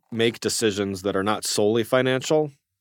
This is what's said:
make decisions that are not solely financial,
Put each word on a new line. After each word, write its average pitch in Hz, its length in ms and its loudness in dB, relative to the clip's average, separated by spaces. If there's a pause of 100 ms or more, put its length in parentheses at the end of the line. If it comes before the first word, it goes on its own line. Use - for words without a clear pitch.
(120)
make 113 280 0
decisions 98 640 -2
that 98 140 0
are 98 80 0
not 104 200 -2
solely 110 400 0
financial, 131 680 0 (300)